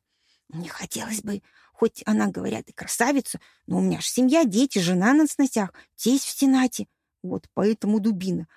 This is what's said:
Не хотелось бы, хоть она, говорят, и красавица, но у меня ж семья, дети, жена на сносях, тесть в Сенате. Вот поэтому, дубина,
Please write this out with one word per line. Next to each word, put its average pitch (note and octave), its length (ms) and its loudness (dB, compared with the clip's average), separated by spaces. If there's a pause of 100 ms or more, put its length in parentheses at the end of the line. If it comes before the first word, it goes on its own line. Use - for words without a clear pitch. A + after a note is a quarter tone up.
(500)
Не E3 180 -10
хотелось G#3+ 540 -8
бы, G3+ 200 -8 (320)
хоть - 320 -2
она, G#3+ 220 0
говорят, F#3+ 420 -6
и - 40 -20
красавица, - 640 -2 (280)
но F3+ 100 -2
у F#3 40 2
меня F3+ 200 0
ж - 40 -6
семья, C4 400 2
дети, G#3+ 340 2
жена F3+ 340 2
на D4+ 140 6
сносях, A3+ 460 -2 (220)
тесть C4 300 0
в - 120 -10
Сенате. C4 500 2 (340)
Вот F#3 320 -8
поэтому, G#3+ 460 0
дубина, F#3 580 -2